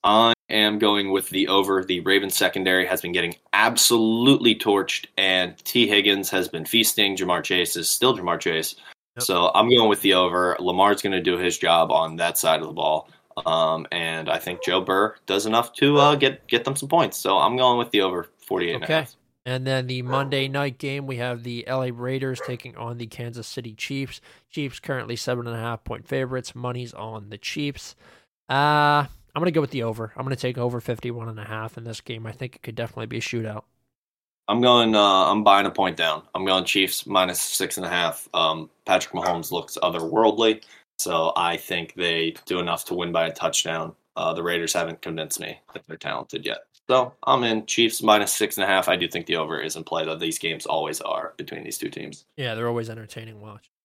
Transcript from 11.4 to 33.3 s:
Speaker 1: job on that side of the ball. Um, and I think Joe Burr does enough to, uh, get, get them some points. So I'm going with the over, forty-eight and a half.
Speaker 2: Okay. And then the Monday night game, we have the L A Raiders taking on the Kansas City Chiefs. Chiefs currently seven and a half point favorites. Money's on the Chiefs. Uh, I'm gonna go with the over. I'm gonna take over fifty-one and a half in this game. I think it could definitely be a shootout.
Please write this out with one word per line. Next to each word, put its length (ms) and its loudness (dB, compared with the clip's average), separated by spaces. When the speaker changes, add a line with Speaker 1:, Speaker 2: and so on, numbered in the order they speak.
Speaker 1:
job 340 4
on 260 0
that 200 -2
side 240 2
of 60 -6
the 60 -10
ball. 360 -2
Um, 460 2
and 380 -4
I 80 0
think 260 -8
Joe 160 0
Burr 460 0
does 200 0
enough 280 0
to, 240 4
uh, 180 8
get, 320 0
get 160 0
them 120 -4
some 120 -6
points. 300 2
So 200 2
I'm 200 2
going 200 4
with 140 -2
the 100 4
over, 280 -2
forty-eight 280 -2
and 80 -6
a 40 -6
half. 200 0
Speaker 2:
Okay. 40 -20
And 200 -6
then 220 -2
the 140 -6
Monday 460 -2
night 300 -4
game, 300 -8
we 100 -6
have 260 -6
the 240 -8
L 160 -2
A 80 -4
Raiders 540 -6
taking 320 -12
on 200 -10
the 100 -10
Kansas 400 -12
City 260 -12
Chiefs. 480 -8
Chiefs 300 -8
currently 360 -6
seven 320 -6
and 80 -8
a 40 -8
half 240 -8
point 240 -10
favorites. 460 -6
Money's 400 -8
on 360 -12
the 80 -14
Chiefs. 580 -8
Uh, 560 4
I'm 80 -2
gonna 100 2
go 100 2
with 100 -4
the 120 -4
over. 340 -6
I'm 80 -8
gonna 100 -2
take 220 -4
over 240 -2
fifty-one 480 -6
and 100 -12
a 60 -12
half 320 -10
in 80 -14
this 160 -12
game. 240 -12
I 80 -10
think 220 -12
it 80 -20
could 120 -12
definitely 300 -8
be 140 -6
a 20 -4
shootout. 420 -6